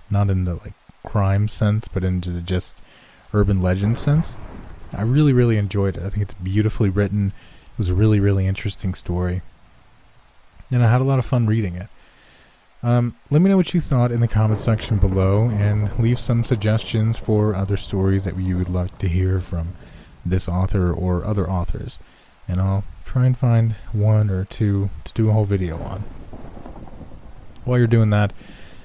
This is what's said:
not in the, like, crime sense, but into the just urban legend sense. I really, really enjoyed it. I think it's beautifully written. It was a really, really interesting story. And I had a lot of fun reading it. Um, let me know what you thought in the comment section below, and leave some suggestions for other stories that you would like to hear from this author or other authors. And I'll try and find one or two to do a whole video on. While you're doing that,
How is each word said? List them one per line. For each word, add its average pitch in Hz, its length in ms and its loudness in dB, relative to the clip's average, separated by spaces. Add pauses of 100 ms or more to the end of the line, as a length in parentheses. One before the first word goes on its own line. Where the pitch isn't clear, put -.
not 101 200 2
in 92 160 0
the, 87 100 -2
like, - 180 -12 (320)
crime 101 440 2
sense, 107 400 0
but 92 160 -2
into 90 240 -2
the 87 120 -4
just 87 400 -4 (520)
urban 98 280 4
legend 95 380 2
sense. 151 380 0 (560)
I - 80 -6
really, 135 320 4
really 120 240 4
enjoyed 98 400 0
it. 87 60 -6
I 95 60 -6
think 104 120 -2
it's 92 140 -6
beautifully 101 540 0
written. 98 440 0 (400)
It - 40 -20
was 90 120 -2
a 90 40 0
really, 104 280 4
really 98 260 2
interesting 95 460 -4
story. 90 480 -4 (1300)
And 123 100 4
I 117 80 6
had 120 120 4
a - 20 2
lot 135 160 2
of 120 60 0
fun 120 200 2
reading 107 300 0
it. 90 140 -10 (960)
Um, 120 300 2 (160)
let 151 100 6
me 190 80 6
know 196 60 4
what 185 180 2
you 180 60 2
thought 123 320 2
in 117 80 0
the 117 80 4
comment 110 320 2
section 110 380 0
below, 95 500 4
and 104 500 0
leave 120 220 2
some 117 240 0
suggestions 110 720 0
for 107 380 2
other 98 220 -2
stories 95 480 0
that 90 120 -4
you 92 200 0
would 90 100 0
like 90 300 -2
to 98 100 -2
hear 92 320 2
from 85 300 -4 (560)
this 90 240 0
author 90 420 2
or 87 320 -2
other 101 260 -2
authors. - 480 -4 (480)
And 90 140 -2
I'll 98 240 0 (220)
try 127 200 0
and 127 120 2
find 113 380 2 (180)
one 107 360 2
or 95 140 -2
two 101 460 -2 (160)
to - 80 -16
do 110 160 2
a - 20 4
whole 107 140 2
video 92 320 -2
on. 95 260 -8 (1600)
While 123 140 2
you're 120 100 6
doing 113 220 4
that, 104 240 2 (520)